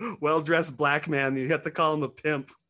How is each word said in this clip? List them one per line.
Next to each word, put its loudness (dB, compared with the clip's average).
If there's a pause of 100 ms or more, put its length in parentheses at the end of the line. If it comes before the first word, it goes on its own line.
(200)
well-dressed 2
black 0
man, 0
you -2
have 0
to -6
call 2
him -2
a -2
pimp." -4 (200)